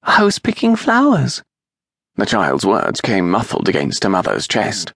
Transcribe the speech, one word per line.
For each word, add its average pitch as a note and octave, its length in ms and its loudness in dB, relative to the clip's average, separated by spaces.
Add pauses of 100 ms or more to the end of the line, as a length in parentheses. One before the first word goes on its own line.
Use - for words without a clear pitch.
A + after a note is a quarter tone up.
I - 200 0
was G3+ 160 2
picking A3+ 380 0
flowers. A#3 640 2 (760)
The G#2 100 0
child's D2 380 0
words F#2+ 360 0
came F#2+ 300 0
muffled - 380 -2
against C#2+ 340 -2
her - 60 0
mother's F2+ 400 0
chest. G2+ 480 -4